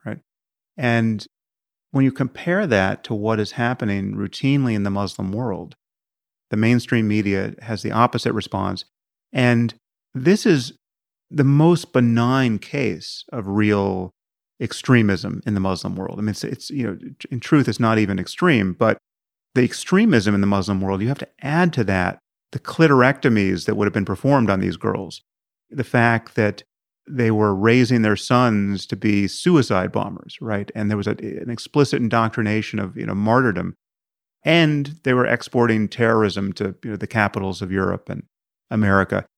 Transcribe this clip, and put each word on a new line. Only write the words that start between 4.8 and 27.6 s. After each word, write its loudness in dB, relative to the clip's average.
the -2
Muslim -6
world, -8
the -2
mainstream 2
media -2
has -8
the -6
opposite 0
response. -6
And 2
this 2
is 2
the 0
most 4
benign 2
case -6
of -8
real 0
extremism 0
in -2
the -2
Muslim -4
world. -8
I -8
mean, -2
it's, -6
it's, -10
you -6
know, -8
in -6
truth, 2
it's -2
not 4
even 0
extreme, 0
but 2
the 6
extremism 2
in 2
the 2
Muslim 0
world, -2
you -2
have -4
to -12
add 0
to 0
that -2
the -10
clitorectomies 2
that 0
would 0
have 0
been -2
performed 2
on 0
these -2
girls, -6
the -6
fact 2
that 0
they 0
were 2
raising 4